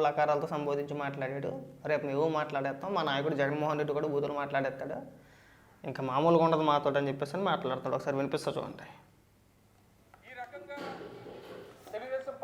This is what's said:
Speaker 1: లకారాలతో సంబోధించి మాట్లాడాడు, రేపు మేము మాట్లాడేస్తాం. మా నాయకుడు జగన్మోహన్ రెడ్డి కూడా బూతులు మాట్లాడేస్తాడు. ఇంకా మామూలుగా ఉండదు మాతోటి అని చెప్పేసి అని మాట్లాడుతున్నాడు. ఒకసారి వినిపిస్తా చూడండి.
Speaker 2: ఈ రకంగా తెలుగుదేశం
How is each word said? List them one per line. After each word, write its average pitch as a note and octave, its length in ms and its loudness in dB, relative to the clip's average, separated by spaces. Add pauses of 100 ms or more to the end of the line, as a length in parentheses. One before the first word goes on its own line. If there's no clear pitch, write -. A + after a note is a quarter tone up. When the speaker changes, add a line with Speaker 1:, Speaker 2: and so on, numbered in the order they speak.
Speaker 1:
లకారాలతో D3 500 2
సంబోధించి C#3+ 480 -2
మాట్లాడాడు, C#3 480 -4 (400)
రేపు D3 180 2
మేము C#3+ 180 4 (120)
మాట్లాడేస్తాం. C#3+ 580 -2
మా E3 120 2
నాయకుడు C#3+ 320 2
జగన్మోహన్ D3+ 400 2
రెడ్డి D3 160 0
కూడా D3+ 160 0
బూతులు C#3+ 280 0
మాట్లాడేస్తాడు. C#3 580 -2 (840)
ఇంకా C3+ 280 -4
మామూలుగా D#3+ 360 8
ఉండదు D#3+ 220 4
మాతోటి D3 320 4
అని C#3+ 100 2
చెప్పేసి C#3 260 -4
అని G3 120 0
మాట్లాడుతున్నాడు. C3 500 0
ఒకసారి C3+ 220 0
వినిపిస్తా C#3 360 0
చూడండి. C#3 300 -8 (1400)
Speaker 2:
ఈ B4+ 120 -20
రకంగా C#5+ 360 -12 (1160)
తెలుగుదేశం C4 500 -6